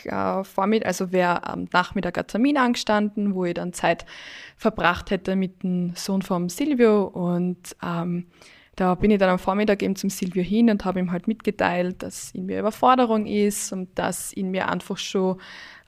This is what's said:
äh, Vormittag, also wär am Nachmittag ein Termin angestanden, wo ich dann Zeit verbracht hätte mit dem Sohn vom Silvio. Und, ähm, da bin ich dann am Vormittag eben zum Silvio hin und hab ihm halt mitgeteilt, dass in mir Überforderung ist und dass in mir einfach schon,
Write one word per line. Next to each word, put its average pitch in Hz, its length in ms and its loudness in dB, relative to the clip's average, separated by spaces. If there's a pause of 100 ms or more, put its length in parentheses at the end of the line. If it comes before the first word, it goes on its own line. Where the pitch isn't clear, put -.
äh, 190 400 -2
Vormittag, 214 420 0
also 185 260 -4
wär 175 360 2
am 180 240 -8
Nachmittag 180 460 0
ein - 80 -2
Termin 277 320 2
angestanden, 208 760 0
wo 185 100 -2
ich 175 100 -2
dann 175 180 -6
Zeit - 340 0 (500)
verbracht 175 540 0
hätte 190 260 -2
mit 185 260 -4
dem 180 320 -2
Sohn 190 280 -2
vom 180 260 -2
Silvio. 233 560 4
Und, 175 800 -2
ähm, 175 440 -4 (500)
da 185 180 2
bin 208 160 4
ich 208 80 6
dann 190 120 6
am 185 100 2
Vormittag 202 420 2
eben 190 140 0
zum 196 120 -4
Silvio 185 360 -2
hin 220 260 4
und 208 140 0
hab 185 120 -2
ihm 180 140 -2
halt 175 160 -4
mitgeteilt, 185 800 -2
dass - 260 -12
in 185 160 -8
mir 190 140 -4
Überforderung 220 680 4
ist 208 460 0
und 185 260 -8
dass 180 340 -4
in 190 200 -4
mir 185 160 -2
einfach 180 300 -4
schon, 190 420 0 (480)